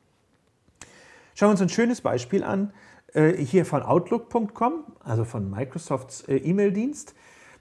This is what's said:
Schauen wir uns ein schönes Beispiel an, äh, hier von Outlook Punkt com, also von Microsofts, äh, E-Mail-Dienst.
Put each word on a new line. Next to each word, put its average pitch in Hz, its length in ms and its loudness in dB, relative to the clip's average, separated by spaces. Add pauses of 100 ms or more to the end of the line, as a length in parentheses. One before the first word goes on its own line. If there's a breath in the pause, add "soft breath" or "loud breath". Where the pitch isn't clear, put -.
(1400 loud breath)
Schauen 208 120 6
wir - 20 6
uns 196 100 4
ein 180 80 2
schönes 233 320 0
Beispiel 123 420 0
an, 202 300 -2 (400 soft breath)
äh, 156 200 4
hier 165 300 2
von 147 200 -2
Outlook 180 440 0
Punkt 220 280 -2
com, 302 300 -2 (180)
also 113 200 -2
von 104 280 -6
Microsofts, 131 760 -6
äh, 135 100 2
E-Mail-Dienst. 202 760 0 (480 soft breath)